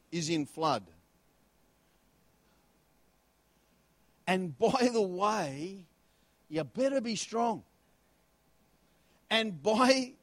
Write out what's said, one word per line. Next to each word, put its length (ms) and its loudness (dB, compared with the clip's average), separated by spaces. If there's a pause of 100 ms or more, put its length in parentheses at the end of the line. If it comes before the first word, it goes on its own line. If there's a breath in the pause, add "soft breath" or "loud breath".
(100)
is 200 -4
in 160 0
flood. 440 -2 (3250)
And 300 -2
by 340 2
the 120 2
way, 840 -2 (640)
you 160 -4
better 380 -2
be 120 -4
strong. 480 -2 (1700)
And 340 0
by 600 4